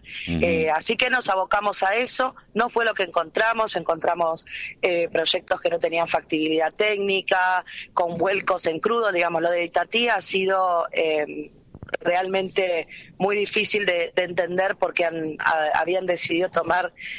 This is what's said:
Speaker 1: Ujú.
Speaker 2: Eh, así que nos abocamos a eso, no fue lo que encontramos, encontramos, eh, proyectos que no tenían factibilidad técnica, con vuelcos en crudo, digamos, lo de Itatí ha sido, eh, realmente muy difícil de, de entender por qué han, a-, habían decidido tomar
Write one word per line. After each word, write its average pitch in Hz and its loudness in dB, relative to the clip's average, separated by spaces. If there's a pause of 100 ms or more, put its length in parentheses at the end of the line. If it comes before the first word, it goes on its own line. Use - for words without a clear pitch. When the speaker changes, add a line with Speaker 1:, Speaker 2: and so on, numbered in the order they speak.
(280)
Speaker 1:
Ujú. 165 -2
Speaker 2:
Eh, 165 2
así 165 0
que 254 2
nos 247 0
abocamos 202 0
a 196 2
eso, 254 0 (180)
no 233 2
fue 233 0
lo 214 2
que 196 -2
encontramos, 202 0
encontramos, 165 0 (380)
eh, 170 2
proyectos 165 0
que 170 0
no 170 0
tenían 165 0
factibilidad 160 0
técnica, 196 0 (300)
con 175 2
vuelcos 190 0
en 160 -2
crudo, 220 0
digamos, 170 0
lo 170 2
de 175 0
Itatí 180 0
ha 208 0
sido, 190 0
eh, 151 -2 (500)
realmente 185 0 (320)
muy 202 2
difícil 208 0
de, 170 0
de 185 2
entender 180 0
por 170 -2
qué 175 2
han, 160 -4
a-, 156 2
habían 180 0
decidido 175 0
tomar 170 0 (260)